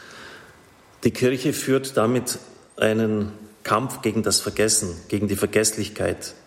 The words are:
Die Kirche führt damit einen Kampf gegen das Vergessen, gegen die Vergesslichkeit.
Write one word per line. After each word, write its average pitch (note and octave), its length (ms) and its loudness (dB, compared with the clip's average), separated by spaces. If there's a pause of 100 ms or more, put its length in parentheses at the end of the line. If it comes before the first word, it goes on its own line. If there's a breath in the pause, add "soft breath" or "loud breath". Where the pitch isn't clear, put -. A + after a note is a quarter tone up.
(1040 loud breath)
Die A#2+ 60 6
Kirche C3 420 2
führt C3 440 0
damit A#2+ 420 2 (380)
einen A2 560 2 (320)
Kampf A#2+ 360 0
gegen G#2+ 220 0
das G2 180 2
Vergessen, G2+ 540 0 (140)
gegen G2+ 200 0
die G2 80 0
Vergesslichkeit. G2+ 960 0 (120)